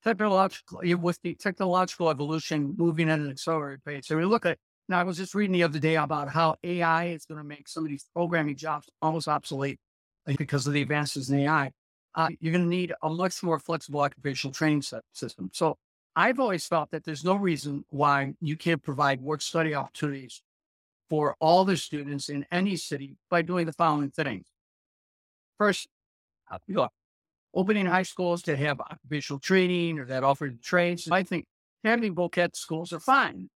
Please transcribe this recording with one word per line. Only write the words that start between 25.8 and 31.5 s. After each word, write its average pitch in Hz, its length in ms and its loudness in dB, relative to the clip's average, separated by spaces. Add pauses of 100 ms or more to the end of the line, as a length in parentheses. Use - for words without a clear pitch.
uh, 92 60 -10 (100)
look, 170 240 0 (600)
opening 196 340 2
high 180 160 2
schools 175 400 -2
that 147 160 -2
have 143 220 0
occupational 143 600 -8
training 180 580 2
or 135 60 -8
that 131 200 -2
offer 139 260 2
trades. 175 600 0
I 185 120 4
think 185 240 -4 (360)